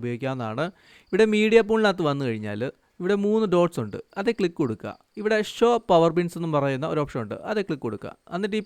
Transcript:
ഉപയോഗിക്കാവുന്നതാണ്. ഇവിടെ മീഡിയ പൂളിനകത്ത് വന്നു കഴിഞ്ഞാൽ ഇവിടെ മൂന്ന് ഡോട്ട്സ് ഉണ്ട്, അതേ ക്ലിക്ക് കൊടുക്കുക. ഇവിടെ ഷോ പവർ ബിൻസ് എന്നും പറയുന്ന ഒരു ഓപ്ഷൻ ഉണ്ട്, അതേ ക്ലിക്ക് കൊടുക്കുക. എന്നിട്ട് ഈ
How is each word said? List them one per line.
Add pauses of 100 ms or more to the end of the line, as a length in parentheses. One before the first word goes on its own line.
ഉപയോഗിക്കാവുന്നതാണ്. (420)
ഇവിടെ (100)
മീഡിയ
പൂളിനകത്ത്
വന്നു
കഴിഞ്ഞാൽ (380)
ഇവിടെ
മൂന്ന്
ഡോട്ട്സ്
ഉണ്ട്, (220)
അതേ
ക്ലിക്ക്
കൊടുക്കുക. (280)
ഇവിടെ (200)
ഷോ (220)
പവർ
ബിൻസ്
എന്നും
പറയുന്ന
ഒരു
ഓപ്ഷൻ
ഉണ്ട്, (140)
അതേ
ക്ലിക്ക്
കൊടുക്കുക. (240)
എന്നിട്ട്
ഈ